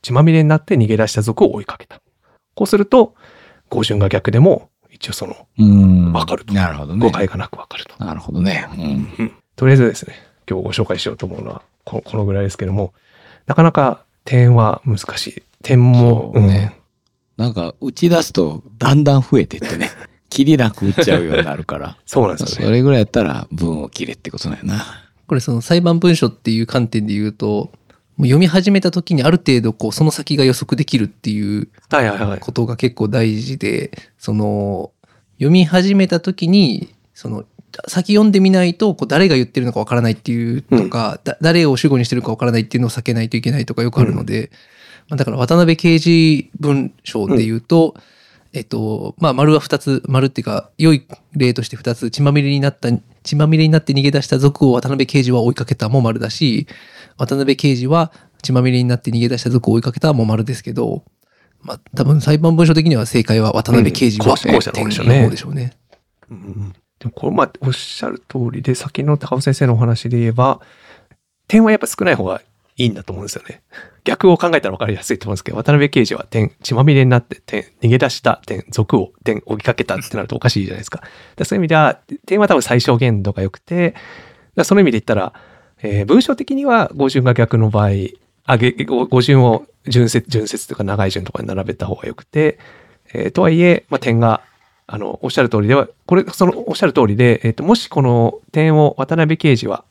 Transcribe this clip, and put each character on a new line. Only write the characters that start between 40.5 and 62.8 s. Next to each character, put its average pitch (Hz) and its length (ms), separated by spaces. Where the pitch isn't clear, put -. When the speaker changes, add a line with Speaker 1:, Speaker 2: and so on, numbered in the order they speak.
Speaker 3:
う - 20
と 107 300
か、 113 220
Speaker 1:
う - 20
ん。 - 100
Speaker 3:
だ-、 - 160
誰 165 240
を 135 140
主 156 100
語 139 80
に 123 80
し 120 40
て 127 80
る 123 40
か 120 100
わ 110 60
か - 80
ら 120 80
な 117 60
い 113 40
っ - 40
て - 100
い - 20
う 123 40
の 120 60
を - 20
避 - 120
け 120 120
な 113 80
い 113 80
と 117 80
い - 20
け 117 120
な 139 60
い 135 60
と - 100
か 117 80
よ 120 80
く 131 100
あ 120 40
る - 100
の - 100
で、 110 160
Speaker 1:
う - 40
ん。 - 40
Speaker 3:
ま 156 40
あ、 - 20
だ 135 80
か - 60
ら、 110 80
渡 123 160
辺 165 220
刑 165 220
事 160 520
文 143 320
章 113 220
で 117 180
言 110 120
う 113 40
と、 165 360
Speaker 1:
う - 20
ん。 - 40
Speaker 3:
え 131 100
っ - 20
と、 107 540
ま 165 100
あ、 131 40
丸 147 220
は 147 60
二 - 180
つ、 135 300
丸 131 180
っ - 20
て - 120
い - 20
う - 20
か、 - 320
良 160 160
い 143 140
例 123 180
と 123 80
し - 60
て 127 80
二 120 180
つ、 117 160
血 139 100
ま 143 120
み 147 100
れ 139 80
に 143 80
な 139 120
っ - 80
た、 - 120
血 - 140
ま 151 100
み 160 100
れ 156 60
に 156 80
な 156 80
っ - 40
て 139 100
逃 139 100
げ 143 80
出 143 120
し - 60
た 135 100
賊 143 280
を 127 60
渡 127 160
辺 131 180
刑 139 160
事 123 80
は 123 100
追 117 120
い - 20
か 120 100
け 120 120
た 110 120
も 131 120
丸 113 180
だ 113 120
し、 - 360
渡 139 200
辺 135 180
刑 135 220
事 123 100
は 160 260
血 - 100
ま 123 100
み 127 100
れ 123 60
に 123 80
な 123 100
っ - 40
て 113 120
逃 117 80
げ 120 80
出 123 100
し - 60
た 120 60
賊 120 200
を 117 40
追 117 60
い - 20
か 123 100
け - 80
た 156 120
も 117 120
丸 110 200
で 131 100
す - 100
け 120 80
ど、 113 320
ま - 120
あ、 - 60
多 - 80
分 143 180
裁 151 180
判 165 180
文 170 100
書 160 80
的 160 140